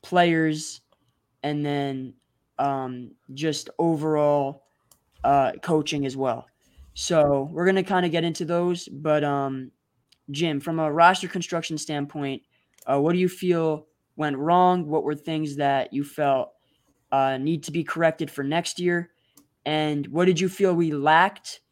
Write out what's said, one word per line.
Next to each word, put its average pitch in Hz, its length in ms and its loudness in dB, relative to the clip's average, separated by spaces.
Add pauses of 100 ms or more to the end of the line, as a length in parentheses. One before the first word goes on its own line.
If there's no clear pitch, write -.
players, 160 800 0 (640)
and 147 200 -4
then, 139 520 -4 (420)
um, 131 540 -4 (240)
just 147 420 -4
overall, 147 840 0 (600)
uh, 135 280 4 (100)
coaching 147 460 0
as 131 100 -8
well. 123 300 -2 (480)
So 143 560 2
we're 170 160 0
gonna 190 160 4
kinda 180 260 0
get 165 140 0
into 170 200 -4
those, 175 440 -2
but, 151 360 0
um, 139 460 -4 (640)
Jim, 151 280 -2
from 165 200 -4
a 156 120 0
roster 175 360 6
construction 170 500 -6
standpoint, 143 640 -6 (460)
uh, 135 120 2
what 156 140 2
do 180 60 2
you 180 100 2
feel 165 560 -2 (300)
went 151 200 -4
wrong? 175 520 4
What 151 160 0
were 151 100 -2
things 151 440 -6
that 139 360 0
you 139 100 -2
felt, 139 520 -2 (560)
uh, 135 260 2
need 151 280 -2
to 156 60 -10
be 160 120 -4
corrected 160 480 -2
for 143 100 -8
next 160 380 -4
year? 175 320 -2 (520)
And 151 440 -2
what 170 180 0
did 180 140 4
you 185 100 0
feel 190 240 2
we 170 180 2
lacked 156 680 2 (120)